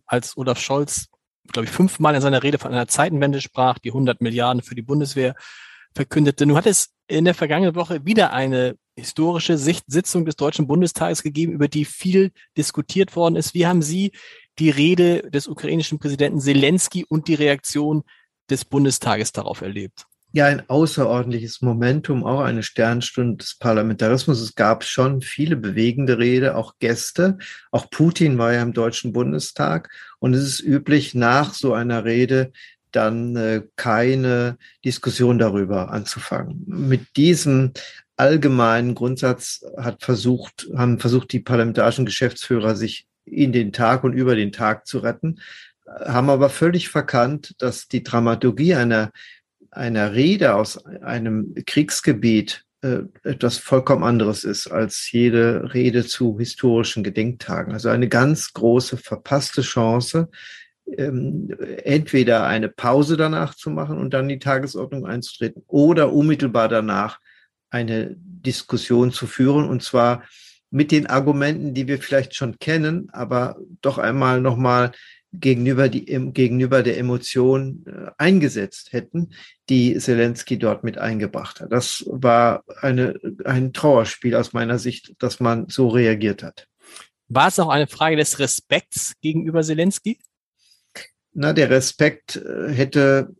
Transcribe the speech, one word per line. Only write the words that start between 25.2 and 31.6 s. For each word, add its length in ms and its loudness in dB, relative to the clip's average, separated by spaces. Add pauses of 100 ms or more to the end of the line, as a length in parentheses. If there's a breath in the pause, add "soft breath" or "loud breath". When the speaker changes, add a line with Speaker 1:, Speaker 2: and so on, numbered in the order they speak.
Speaker 2:
viele 340 -4
bewegende 640 0
Rede, 400 2
auch 220 -8
Gäste. 580 0 (340 loud breath)
Auch 180 -2
Putin 480 2
war 140 2
ja 100 2
im 120 -2
Deutschen 400 -2
Bundestag. 760 -2 (300 loud breath)
Und 140 2
es 100 2
ist 160 -6
üblich, 560 0
nach 380 2
so 200 -2